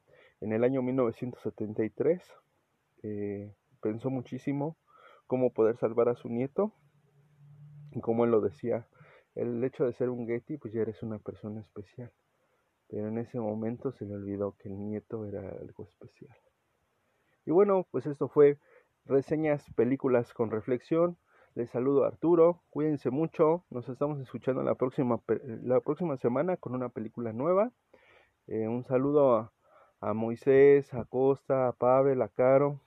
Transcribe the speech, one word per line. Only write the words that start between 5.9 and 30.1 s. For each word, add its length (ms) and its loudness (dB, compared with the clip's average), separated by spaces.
a 80 0
su 140 -12
nieto. 420 -2
Y 80 -10
como 240 0
él 80 4
lo 80 6
decía, 480 -2
el 280 -4
hecho 220 -2
de 80 -2
ser 160 -4
un 160 -6
Getty, 320 -6
pues, 160 -14
ya 80 -2
eres 220 -6
una 160 -8
persona 400 -10
especial. 520 -18
Pero 220 -8
en 80 -6
ese 220 -8
momento 520 -6
se 140 -12
le 100 -10
olvidó 420 -6
que 120 -18
el 100 -10
nieto 460 -10
era 240 -10
algo 340 -16
especial. 520 -20
Y 60 -4
bueno, 400 4
pues 140 -6
esto 240 -4
fue 280 6
Reseñas 680 0
Películas 600 0
con 180 -2
Reflexión. 680 -2
Les 140 -6
saludo 340 2
a 40 2
Arturo, 600 4
cuídense 400 -2
mucho, 640 0
nos 180 -10
estamos 300 -4
escuchando 420 -4
la 140 0
próxima 420 -2
pe-, 240 -4
la 180 2
próxima 360 -4
semana 400 -2
con 180 -10
una 140 -6
película 440 -8
nueva. 380 0
Eh, 200 -4
un 180 -4
saludo 500 4
a, 160 -4
a 140 -2